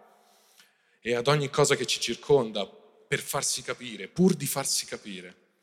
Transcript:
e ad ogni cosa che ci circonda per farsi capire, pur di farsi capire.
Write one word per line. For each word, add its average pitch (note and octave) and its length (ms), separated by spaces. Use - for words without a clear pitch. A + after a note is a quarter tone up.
e A#2 120
ad A#2+ 140
ogni C#3+ 220
cosa C#3 260
che B2+ 80
ci - 160
circonda A2 680
per - 540
farsi - 400
capire, A#2 480
pur F#3 260
di C#3+ 120
farsi - 400
capire. F2+ 480